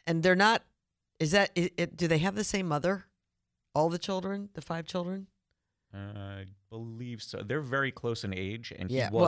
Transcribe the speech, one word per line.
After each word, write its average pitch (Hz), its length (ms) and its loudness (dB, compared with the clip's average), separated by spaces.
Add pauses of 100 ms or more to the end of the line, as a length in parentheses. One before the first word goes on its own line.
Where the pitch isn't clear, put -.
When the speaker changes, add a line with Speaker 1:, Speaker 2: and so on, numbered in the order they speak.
Speaker 1:
And 165 180 2
they're 185 120 8
not, 208 280 6 (560)
is 156 120 2
that, 202 240 6
it, 175 220 2
it, 170 200 -4
do 170 100 0
they 160 120 4
have 190 160 0
the 214 100 -2
same 190 220 -2
mother? 170 380 0 (680)
All 156 160 4
the 170 100 -4
children? 196 560 -4
The - 60 -10
five 165 260 -8
children? 185 400 -6 (680)
Speaker 2:
Uh, 98 40 -10 (200)
I 98 280 -10 (240)
believe 117 520 -10
so. - 240 -10
They're 135 160 -2
very 135 300 0
close 117 320 -4
in 98 100 -4
age, 98 440 -8
and 92 140 -6
he 131 60 0
Speaker 1:
Yeah, 123 140 0
Speaker 2:
was 113 160 4